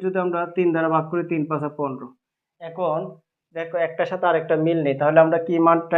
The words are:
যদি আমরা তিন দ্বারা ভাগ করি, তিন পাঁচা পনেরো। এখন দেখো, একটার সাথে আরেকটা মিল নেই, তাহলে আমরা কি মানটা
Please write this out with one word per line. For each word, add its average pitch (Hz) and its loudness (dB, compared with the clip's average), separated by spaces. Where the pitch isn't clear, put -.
যদি 185 -2
আমরা 175 -2
তিন 180 2
দ্বারা 165 0
ভাগ 160 2
করি, 175 -2
তিন 156 0
পাঁচা 147 -2
পনেরো। 131 -6
এখন 165 -4
দেখো, 165 -6
একটার 170 -4
সাথে 180 -4
আরেকটা 160 0
মিল 165 0
নেই, 135 0
তাহলে 151 4
আমরা 165 2
কি 180 0
মানটা 165 2